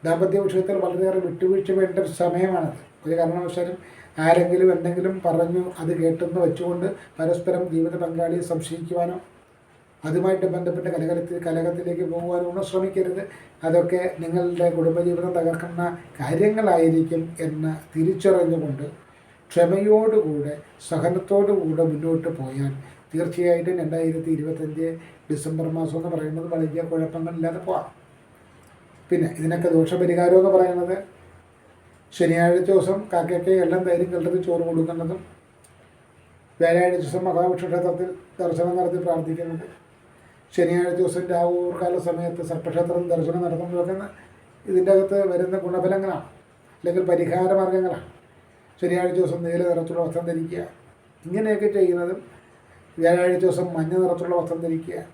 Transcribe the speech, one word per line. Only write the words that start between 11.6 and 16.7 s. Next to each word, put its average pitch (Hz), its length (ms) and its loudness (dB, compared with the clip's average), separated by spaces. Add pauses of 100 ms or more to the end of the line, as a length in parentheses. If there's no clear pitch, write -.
പോകുവാനോ 175 380 -2
ഒന്നും 190 200 -4
ശ്രമിക്കരുത്. 190 520 -2 (460)
അതൊക്കെ 175 340 4 (220)
നിങ്ങളുടെ 175 440 0 (100)
കുടുംബജീവിതം 170 600 0
തകർക്കുന്ന 170 460 -2 (360)
കാര്യങ്ങളായിരിക്കും 165 1000 2 (240)